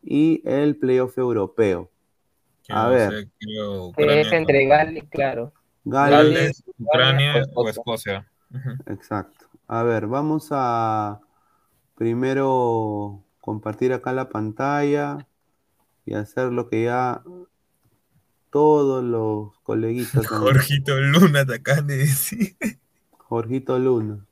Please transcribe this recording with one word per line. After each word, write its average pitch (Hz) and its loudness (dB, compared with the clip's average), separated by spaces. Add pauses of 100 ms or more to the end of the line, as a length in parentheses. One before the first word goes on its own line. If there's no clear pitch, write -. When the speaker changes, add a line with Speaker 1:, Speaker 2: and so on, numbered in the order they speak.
Speaker 1:
y 151 2
el 143 0
playoff 127 0
europeo. 104 0 (720)
Speaker 2:
Que - -12
Speaker 1:
A 110 0
Speaker 2:
no 120 2
Speaker 1:
ver. 117 4
Speaker 2:
sé, 104 -10 (100)
creo 104 -10
Speaker 3:
Que 147 -2
Speaker 2:
Ucrania 147 4
Speaker 3:
es 110 0
entre 151 4
Speaker 2:
contra 147 6
Speaker 3:
Gales, 160 -2
claro. 135 -4 (320)
Speaker 1:
Gales. 139 4
Speaker 2:
Gales, 151 4 (160)
Speaker 3:
Ucrania 135 2
Speaker 2:
Ucrania 135 0
Speaker 3:
o 120 -2
Speaker 2:
o 110 0
Speaker 3:
Escocia. 107 -8 (220)
Speaker 2:
Escocia. 127 -10
Ujú. - -12
Speaker 1:
Exacto. - -8 (220)
A 117 -2
ver, 113 0
vamos 147 -2
a 113 -2 (760)
primero 117 -2 (180)
compartir 110 -4
acá 127 -6
la 131 -4
pantalla 143 -4 (760)
y - -8
hacer 123 -4
lo 117 -4
que 113 -2
ya 123 -2 (1300)
todos 143 4
los 110 -4
coleguitas 113 -2
han 110 -4
Speaker 2:
<laughs> - -
Jorgito 135 2
Luna 143 6
te 123 -4
acaban 147 0
de 139 -2
decir. 147 -2 (640)
Speaker 1:
Jorgito 127 -4
Luna. 113 0